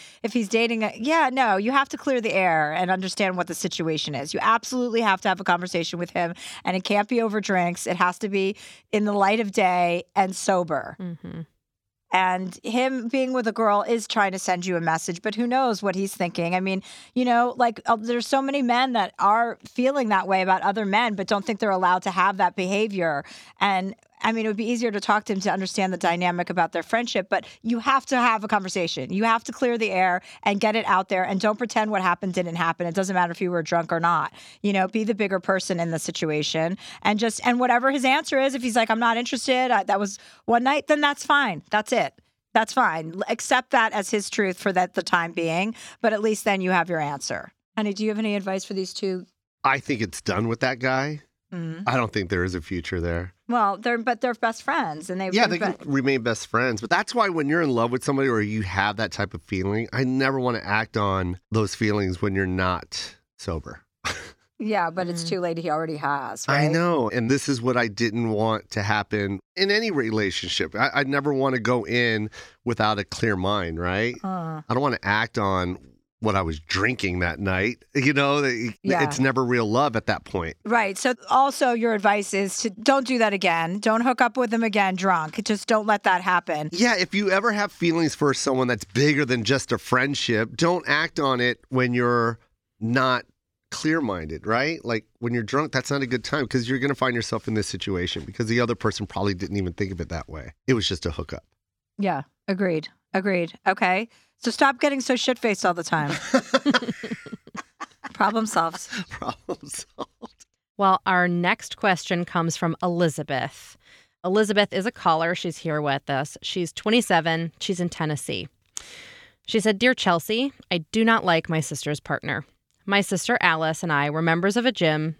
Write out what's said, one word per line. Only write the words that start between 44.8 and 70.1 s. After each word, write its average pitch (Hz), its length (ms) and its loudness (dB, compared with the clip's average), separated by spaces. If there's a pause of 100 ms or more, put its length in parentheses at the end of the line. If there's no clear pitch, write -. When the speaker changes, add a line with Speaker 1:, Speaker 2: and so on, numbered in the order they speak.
Speaker 1:
the 185 100 -2
time 170 300 2
being, 170 420 0 (280)
but 226 100 2
at 214 80 -2
least 214 240 0
then 196 160 2
you 185 120 2
have 175 180 2
your 165 100 0
answer. 143 520 -6 (220)
Honey, 208 200 -2
do 202 100 -4
you 214 60 2
have 208 80 -4
any 214 180 -2
advice 190 300 -4
for 208 80 -10
these 190 180 -6
two? 185 320 -4 (400)
Speaker 3:
I 135 140 4
think 127 240 -2
it's 98 180 -4
done 104 260 0
with 117 140 -2
that 127 180 0
guy. 135 440 -2 (320)
Speaker 1:
Mm-hmm. 165 340 -8
Speaker 3:
I 123 80 0
don't 117 160 0
think 95 180 -2
there 90 140 2
is 92 100 -2
a 90 60 -4
future 87 400 -6
there. 85 320 -4 (160)
Speaker 1:
Well, 214 280 0
they're, 233 220 -2
but 233 220 -2
they're 247 140 -2
best 226 280 -4
friends, 185 480 -4
and 185 100 -4
they've 190 140 -2
Speaker 3:
Yeah, 214 140 6
Speaker 1:
been - 20 0
Speaker 3:
they 170 80 0
can 185 140 0
Speaker 1:
be- - 120 -10
Speaker 3:
remain 135 380 2
best 113 240 -2
friends, 117 340 0
but 110 100 -8
that's 185 220 0
why 220 160 4
when 160 200 0
you're 165 140 2
in 151 80 2
love 120 200 2
with 127 140 -2
somebody 135 240 2
or 113 120 2
you 107 220 0
have 98 360 0
that 110 120 -2
type 101 240 -4
of 87 80 -12
feeling, 101 500 -2
I 127 120 0
never 135 340 2
wanna 123 240 0
act 107 340 0
on 95 440 0 (100)
those 104 240 0
feelings 101 480 0
when 98 140 0
you're 98 100 2
not 92 680 -4 (220)
sober. - 420 -8 (240)
<laughs> - 100 -4 (480)
Speaker 1:
Yeah, 202 280 0
but 175 180 -4
it's 170 160 -6
Speaker 2:
Mm. 165 60 -6
Speaker 1:
too 190 100 -2
late. 170 160 -2
He 165 140 -4
already 160 260 -2
has, 139 500 -4
Speaker 3:
I 143 200 2
Speaker 1:
right? 147 40 2
Speaker 3:
know, 165 380 2
and 117 220 0
this 135 180 2
is 127 140 -2
what 123 160 2
I 120 100 2
didn't 113 400 0
want 110 440 0
to 107 100 -2
happen 101 580 -2 (160)
in 190 140 2
any 220 200 2
relationship. 107 880 0